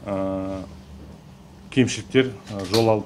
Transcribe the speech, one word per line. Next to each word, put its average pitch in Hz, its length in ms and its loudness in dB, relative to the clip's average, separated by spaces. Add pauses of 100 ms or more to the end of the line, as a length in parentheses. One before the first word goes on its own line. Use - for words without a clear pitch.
ә, 95 560 -4 (1080)
кемшіліктер, 127 640 2 (180)
ә, 98 220 -6
жол 113 160 6
алып 107 160 2